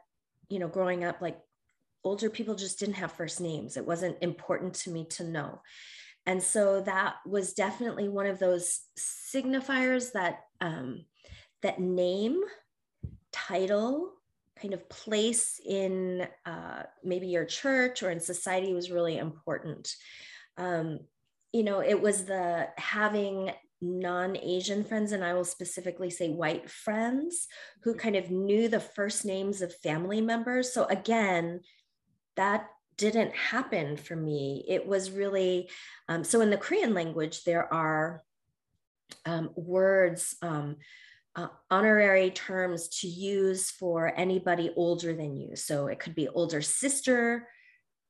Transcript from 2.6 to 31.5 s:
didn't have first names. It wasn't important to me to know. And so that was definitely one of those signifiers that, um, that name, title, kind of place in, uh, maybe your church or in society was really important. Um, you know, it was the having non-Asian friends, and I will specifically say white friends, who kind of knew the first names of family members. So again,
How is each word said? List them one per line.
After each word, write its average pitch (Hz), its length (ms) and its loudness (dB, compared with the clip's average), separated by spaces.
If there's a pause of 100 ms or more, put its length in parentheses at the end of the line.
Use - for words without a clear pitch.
didn't 202 180 -2
have 175 160 -4
first 165 280 -6
names. 160 380 -4
It - 80 -4
wasn't 170 340 -2
important 180 540 -2
to - 160 -8
me 165 200 -6
to - 140 -8
know. 165 380 -6 (640)
And 185 160 2
so 196 400 4
that 190 340 0 (100)
was 196 280 0
definitely 208 540 0
one 202 180 0
of 190 120 -2
those 180 420 2 (180)
signifiers 254 1120 0
that, 180 280 0 (200)
um, 139 460 -4 (560)
that 190 180 0
name, 185 600 2 (920)
title, 214 800 0 (480)
kind 196 140 -6
of - 160 -10
place 220 760 0
in, 190 640 0 (160)
uh, 165 380 -8 (200)
maybe 180 260 -2
your 170 180 0
church 254 560 0
or 185 80 0
in 170 100 -2
society 185 540 -2
was 175 160 -4
really 170 260 2
important. - 720 -6 (680)
Um, 165 420 -2 (520)
you 233 100 4
know, 202 180 2
it 190 200 4
was 190 260 2
the 175 500 0
having 208 760 0 (280)
non-Asian 180 1040 -2
friends, 214 280 0
and 190 120 -2
I 175 80 0
will 180 140 2
specifically 180 640 -6
say 175 180 -2
white 160 400 -2
friends, 240 800 -2 (340)
who 226 120 0
kind 220 220 0
of 180 140 0
knew 202 380 4
the 220 120 2
first 208 440 -4
names 196 380 -2
of 175 140 -4
family 175 440 -2
members. 233 540 0
So 226 100 2
again, 190 760 2 (760)